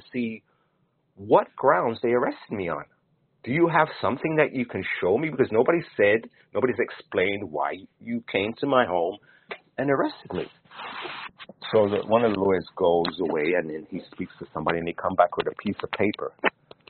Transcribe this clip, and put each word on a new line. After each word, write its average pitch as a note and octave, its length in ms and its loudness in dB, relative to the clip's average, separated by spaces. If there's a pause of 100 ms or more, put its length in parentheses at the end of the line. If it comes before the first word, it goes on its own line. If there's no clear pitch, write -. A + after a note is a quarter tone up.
(120)
see A2+ 320 -6 (720)
what A2 400 2
grounds C#3 460 2
they A#2+ 80 2
arrested C3+ 420 -2
me G2 160 -4
on. D2 160 -6 (580)
Do - 80 -8
you E3+ 180 4
have D#3 200 4 (120)
something D3 360 0
that D3+ 180 4
you B2 120 -2
can F#2+ 180 -6 (160)
show G2 180 4
me? D#3+ 120 -4
Because B2+ 200 0
nobody D3 300 4 (160)
said, G#2+ 340 4 (240)
nobody's A2+ 240 0
explained G2 720 -2
why D2 280 -4 (220)
you A#2 300 -8
came G#2+ 280 -2
to - 80 -4
my C3 200 4
home F2 320 -2 (580)
and B2+ 140 0
arrested A#3+ 420 -2
me." F2 140 -6 (1300)
So G#2+ 160 6
the, G2+ 180 0
one A2+ 180 4
of A2 80 2
the G2 60 -2
lawyers F#2+ 380 2
goes F2 420 2 (100)
away, D#2+ 300 0
and D#2+ 100 -2
then D#2 220 -10
he F2+ 100 -8 (120)
speaks - 260 -10
to - 160 -12
somebody, E2 240 -2
and E2+ 80 -4
they E2+ 60 -4
come F#2 240 -4
back F2 200 2
with - 120 -2
a - 80 -4
piece - 260 -4
of - 80 -10
paper. - 420 -2 (580)